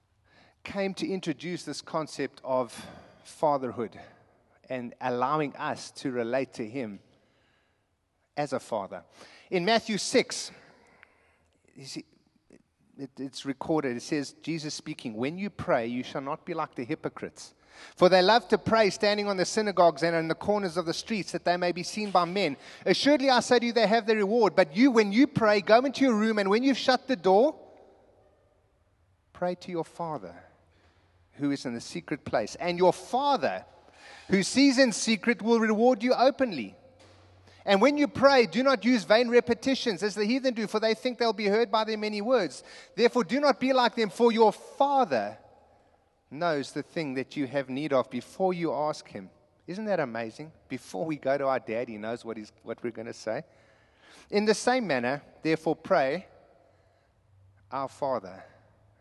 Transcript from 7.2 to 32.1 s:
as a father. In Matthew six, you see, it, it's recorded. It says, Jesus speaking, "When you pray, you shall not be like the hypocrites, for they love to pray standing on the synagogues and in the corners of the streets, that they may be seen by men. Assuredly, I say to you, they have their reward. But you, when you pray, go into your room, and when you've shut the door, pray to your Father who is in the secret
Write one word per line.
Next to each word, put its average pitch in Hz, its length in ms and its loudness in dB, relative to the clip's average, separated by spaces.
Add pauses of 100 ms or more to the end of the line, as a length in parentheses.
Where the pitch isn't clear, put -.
as 147 160 -4
a 123 80 -2
father. 95 440 -8 (460)
In 175 140 -2
Matthew 214 340 0
six, - 540 -2 (1200)
you 139 100 -20
see, - 200 -14 (920)
it, 135 220 -12
it's 135 260 -12
recorded. 139 520 -4
It 120 60 -10
says, 147 420 -6
Jesus 151 300 -6
speaking, 143 400 -12
"When 135 240 -6
you 202 120 -6
pray, 127 380 -2
you 123 160 -6
shall - 160 -10
not 139 240 -8
be 170 100 -10
like 156 220 -8
the 165 80 -8
hypocrites, - 680 -10 (440)
for 180 120 6
they 180 140 6
love 220 240 4
to 214 120 2
pray 220 320 2
standing 208 360 0
on 202 100 -2
the 180 80 2
synagogues 180 600 2
and 170 100 2
in 165 140 0
the 160 80 -2
corners 196 400 -2
of 175 100 -2
the 165 80 -4
streets, - 380 -6
that 175 120 -6
they 175 120 2
may 180 160 0
be 175 100 -6
seen 208 300 -8
by 175 140 4
men. 170 300 -2 (300)
Assuredly, 269 420 4
I 247 120 6
say 247 180 4
to 233 80 0
you, 233 60 -2
they 226 160 4
have 220 180 2
their 220 120 2
reward. 208 360 2
But 165 220 2
you, 254 160 6
when 214 180 4
you 240 160 4
pray, 214 340 2
go 214 200 6
into 269 240 0
your 254 100 4
room, 214 240 0
and 196 100 0
when 214 140 2
you've 269 160 2
shut - 300 0
the 208 80 -2
door, 190 400 4 (1800)
pray 180 240 -6
to - 160 -14
your 165 120 -4
Father 135 500 -10 (960)
who 143 180 -4
is 135 160 -6
in 120 80 -6
the 117 60 -10
secret - 440 -10